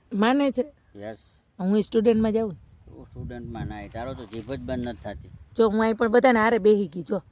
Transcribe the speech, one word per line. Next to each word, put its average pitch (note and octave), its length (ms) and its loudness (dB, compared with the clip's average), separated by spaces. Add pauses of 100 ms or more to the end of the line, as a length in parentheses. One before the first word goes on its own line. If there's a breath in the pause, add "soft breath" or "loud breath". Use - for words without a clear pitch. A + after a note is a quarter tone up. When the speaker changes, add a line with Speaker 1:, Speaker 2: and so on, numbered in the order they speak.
(140)
Speaker 1:
માને B3+ 380 2
છે? B3+ 140 -2 (340)
Speaker 2:
યસ. G#3+ 180 -10 (420)
Speaker 1:
હું G3 180 0
એ G#3 40 2
સ્ટુડન્ટમાં A3 500 2
જાઉં A3 220 -2
ને? - 40 -16 (280)
Speaker 2:
તું C3 200 -20
સ્ટુડન્ટમાં A#2+ 600 -12
ના, G#2 200 -10
તારો A#2 260 -10
તો B2+ 120 -14
જીભ A2 260 -12
જ C3+ 80 -6
બંધ B2 280 -6
નથી A#2 160 -10
થતી. G2+ 260 -12 (280)
Speaker 1:
જો A3+ 120 6
હું G#3+ 140 0
અહીં A3+ 120 0
પણ A#3 120 0
બધાને A#3 320 6
હારે A3+ 180 2
બેહી G#3 300 4
ગઈ, E3+ 140 -10
જો. D#3 300 -6